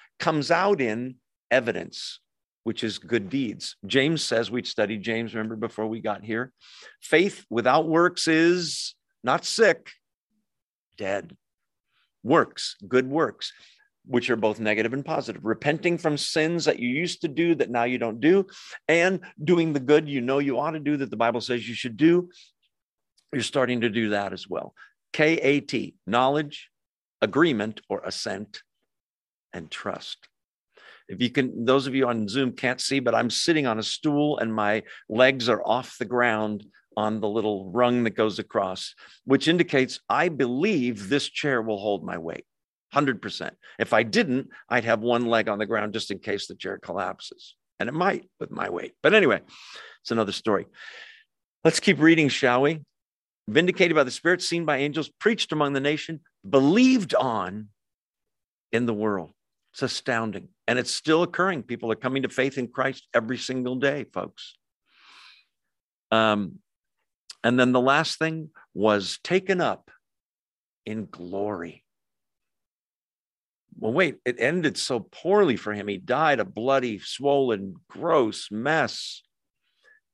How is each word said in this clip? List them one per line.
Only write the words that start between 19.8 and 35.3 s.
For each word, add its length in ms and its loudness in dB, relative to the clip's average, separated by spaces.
you 140 -2
know 180 0
you 180 0
ought 140 -2
to 80 -8
do 180 0
that 120 -4
the 80 -8
Bible 240 2
says 260 -4
you 80 -8
should 220 -8
do, 320 4
you're 80 -2
starting 400 0
to 80 2
do 200 0
that 220 -2
as 160 -12
well. 260 -8
K 260 4
A 220 2
T, 360 -6
knowledge, 640 0
agreement 680 2
or 160 -4
assent, 580 -10
and 180 -14
trust. 600 -10
If 120 -12
you 80 2
can, 360 -2
those 200 4
of 80 -6
you 140 2
on 200 -2
Zoom 260 -2
can't 260 -4
see, 200 -2
but 140 0
I'm 160 2
sitting 380 0
on 100 0
a 60 -4
stool 540 0
and 160 -2
my 300 0
legs 400 4